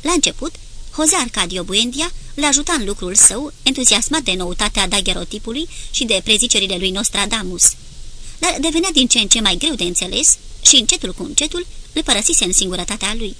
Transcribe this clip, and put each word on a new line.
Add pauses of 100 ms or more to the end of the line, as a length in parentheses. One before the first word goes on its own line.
La
început, (400)
José
Arcadio
Buendia (220)
l-ajuta
în
lucrul
său, (100)
entuziasmat
de
noutatea
dagherotipului (220)
și
de
prezicerile
lui
Nostradamus. (760)
Dar
devenea
din
ce
în
ce
mai
greu
de
înțeles (240)
și,
încetul
cu
încetul, (260)
îl
părăsise
în
singurătatea
lui.